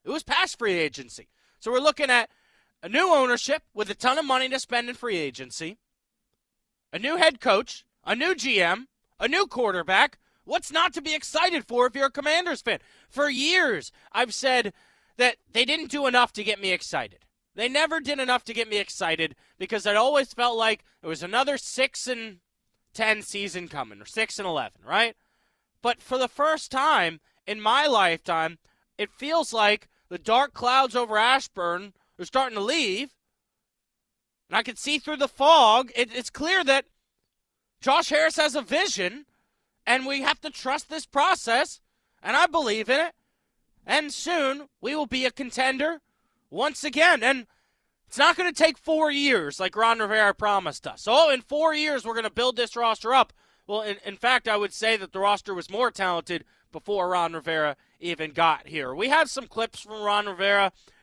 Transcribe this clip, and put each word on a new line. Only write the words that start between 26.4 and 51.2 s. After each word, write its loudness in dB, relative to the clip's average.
time 0
in -8
my 4
lifetime, 2
it -4
feels -2
like 2
the -10
dark 2
clouds 2
over -2
Ashburn 0
are -10
starting 0
to -2
leave, -2
and -2
I 0
can -10
see -4
through -8
the 0
fog. 6
It, -2
it's -8
clear 0
that 2
Josh 2
Harris 2
has 0
a -4
vision, -2
and 0
we -4
have 0
to -12
trust -6
this -10
process, 0
and -2
I 6
believe 0
in 2
it. -2
And -2
soon, -4
we -6
will -4
be -4
a 0
contender -2
once -4
again. 2
And 0
it's -8
not 6
gonna -2
take 2
four 0
years 0
like -4
Ron 2
Rivera 2
promised -2
us. -14
"Oh, 6